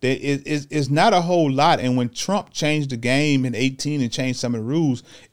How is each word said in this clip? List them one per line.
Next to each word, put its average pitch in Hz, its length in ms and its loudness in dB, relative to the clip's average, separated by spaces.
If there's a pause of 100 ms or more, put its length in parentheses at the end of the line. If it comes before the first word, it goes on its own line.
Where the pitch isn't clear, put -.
That 127 220 0
it, 139 220 -2
it's, 147 240 -4
it's 147 200 -2
not 170 260 4
a 180 60 4
whole 170 300 2
lot. 147 280 4
And 127 180 0
when 123 120 0
Trump - 420 -4
changed 151 400 -2
the 123 60 -6
game 135 460 0
in 127 120 -4
eighteen 135 460 -2
and 120 100 -2
changed 131 280 -4
some 120 140 -2
of 113 80 -4
the 110 60 -6
rules, 143 340 0 (320)